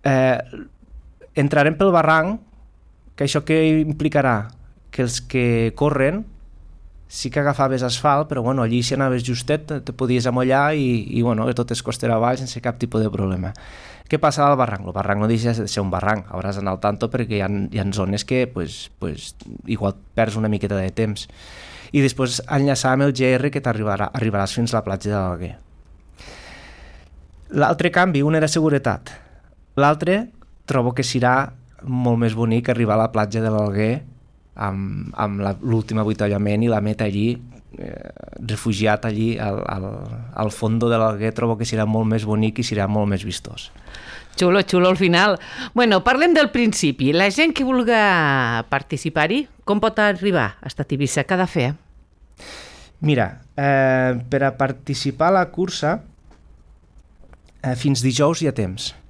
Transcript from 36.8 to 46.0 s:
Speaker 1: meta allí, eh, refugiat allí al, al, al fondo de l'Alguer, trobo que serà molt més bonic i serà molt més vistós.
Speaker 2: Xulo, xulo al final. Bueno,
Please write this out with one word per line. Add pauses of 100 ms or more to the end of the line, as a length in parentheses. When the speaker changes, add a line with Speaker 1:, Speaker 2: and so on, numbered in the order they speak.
Speaker 1:
meta
allí, (460)
eh, (260)
refugiat
allí (100)
al,
al, (420)
al
fondo
de
l'Alguer,
trobo
que
serà
molt
més
bonic
i
serà
molt
més
vistós. (680)
Speaker 2:
Xulo,
xulo
al
final. (340)
Bueno,